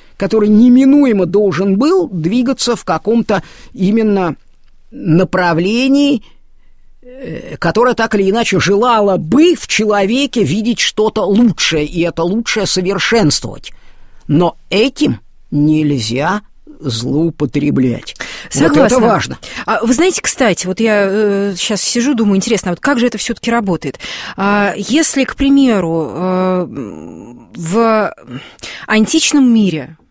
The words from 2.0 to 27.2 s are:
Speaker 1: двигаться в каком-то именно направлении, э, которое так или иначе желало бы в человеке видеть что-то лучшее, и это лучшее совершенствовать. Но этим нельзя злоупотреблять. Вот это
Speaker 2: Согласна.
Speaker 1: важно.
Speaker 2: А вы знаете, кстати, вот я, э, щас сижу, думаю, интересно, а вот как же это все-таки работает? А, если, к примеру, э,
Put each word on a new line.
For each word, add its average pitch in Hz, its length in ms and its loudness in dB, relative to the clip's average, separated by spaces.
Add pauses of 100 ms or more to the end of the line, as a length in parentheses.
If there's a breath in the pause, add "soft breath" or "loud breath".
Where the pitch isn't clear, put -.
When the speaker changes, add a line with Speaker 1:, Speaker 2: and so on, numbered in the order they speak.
Speaker 1:
двигаться 233 680 -2
в - 100 -8
каком-то 202 580 -2 (300 loud breath)
именно 196 640 0 (560)
направлении, 196 1300 0 (800 soft breath)
э, - 560 -14
которое 240 360 2
так 226 200 -2
или 190 160 2
иначе 214 280 0
желало 202 580 2
бы 262 380 2
в - 140 -8
человеке 214 720 0
видеть 208 380 -2
что-то 214 440 -2
лучшее, 190 600 2
и 160 140 -4
это 165 220 -2
лучшее 202 440 -2
совершенствовать. 185 1040 -2 (540 soft breath)
Но 165 300 2 (140)
этим 202 500 0 (300)
нельзя 147 920 0 (360)
злоупотреблять. 135 1400 -2 (380 loud breath)
Вот - 80 2
это 294 260 4
Speaker 2:
Согласна. 254 120 2
Speaker 1:
важно. 220 380 0 (260 loud breath)
Speaker 2:
А 220 200 -2
вы 226 100 2
знаете, 349 260 2
кстати, - 460 0
вот 185 120 -4
я, 214 300 2
э, 202 480 0
щас 202 240 -4
сижу, 247 340 0
думаю, 208 220 2
интересно, 190 340 0
а - 20 0
вот 170 80 -8
как 277 180 0
же 233 80 2
это 240 120 -2
все-таки - 320 -4
работает? 190 480 -2 (380 loud breath)
А, 202 400 0
если, 262 480 0
к - 120 -8
примеру, 208 760 2
э, 185 540 -2 (880)